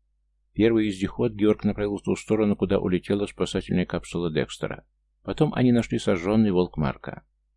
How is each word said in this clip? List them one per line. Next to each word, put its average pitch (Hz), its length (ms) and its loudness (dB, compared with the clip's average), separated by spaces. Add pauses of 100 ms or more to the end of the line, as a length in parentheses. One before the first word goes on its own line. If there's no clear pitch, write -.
(540)
Первый 110 320 2
вездеход 104 480 -4
Георг 107 280 2
направил 104 360 -2
в - 40 -10
ту 98 140 -2
сторону, 107 400 0
куда 98 240 0
улетела 98 460 0
спасательная 90 600 -2
капсула 87 420 -6
Декстера. - 560 -6 (380)
Потом - 320 -2
они 123 160 4
нашли 120 300 2
сожжённый 104 500 2
волк 90 280 0
Марка. - 440 -4 (340)